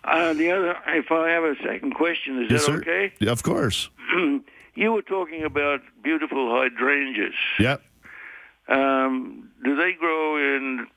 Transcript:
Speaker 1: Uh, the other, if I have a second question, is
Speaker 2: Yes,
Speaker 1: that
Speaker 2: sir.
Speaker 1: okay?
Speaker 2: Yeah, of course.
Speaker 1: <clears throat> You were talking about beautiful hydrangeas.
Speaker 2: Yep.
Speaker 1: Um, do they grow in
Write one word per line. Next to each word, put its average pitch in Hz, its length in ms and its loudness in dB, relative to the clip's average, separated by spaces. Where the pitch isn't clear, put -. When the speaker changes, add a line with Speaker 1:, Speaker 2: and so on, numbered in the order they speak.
Speaker 1:
Uh, 165 300 2
the 160 180 2
other, 180 260 0
if 160 240 0
I 165 180 2
have 170 140 2
a 147 180 0
second 117 320 -4
question, 151 500 -2
is 110 60 -4
Speaker 2:
Yes, 113 160 4
Speaker 1:
that 147 60 2
Speaker 2:
sir. 165 60 -2
Speaker 1:
okay? 190 420 0
Speaker 2:
Yeah, 107 120 2
of 120 100 -2
course. 165 480 0
Speaker 1:
<clears throat> 143 260 2
You 214 180 2
were 208 100 0
talking 165 420 -4
about 143 360 0
beautiful 147 480 -2
hydrangeas. 127 840 0
Speaker 2:
Yep. 127 240 2
Speaker 1:
Um, 131 840 0
do 139 120 2
they 180 220 2
grow 160 380 0
in 135 500 -2